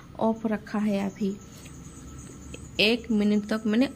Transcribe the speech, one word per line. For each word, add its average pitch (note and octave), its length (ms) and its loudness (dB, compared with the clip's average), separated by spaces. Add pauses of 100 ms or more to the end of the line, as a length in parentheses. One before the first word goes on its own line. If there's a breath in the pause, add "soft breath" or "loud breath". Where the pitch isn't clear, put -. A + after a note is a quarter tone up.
(180 loud breath)
ऑफ A3+ 280 2
रखा G#3+ 320 -2
है। G#3 220 2
अभी G3 340 -2 (1500 loud breath)
एक A#3 300 4
मिनट G#3 360 4
तक A3 180 0
मैंने A3+ 300 4